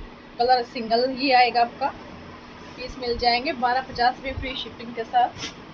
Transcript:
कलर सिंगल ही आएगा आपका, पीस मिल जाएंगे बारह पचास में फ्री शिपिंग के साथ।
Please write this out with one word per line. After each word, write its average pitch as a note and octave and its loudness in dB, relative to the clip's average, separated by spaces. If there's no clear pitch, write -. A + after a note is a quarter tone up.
कलर B3 6
सिंगल A#3 0
ही C4 0
आएगा A#3+ 6
आपका, A#3+ 0
पीस B3+ -12
मिल A#3+ -2
जाएंगे A#3+ 2
बारह B3 2
पचास B3 2
में C4+ -4
फ्री C4 -6
शिपिंग A#3 -12
के A3+ -4
साथ। B3 4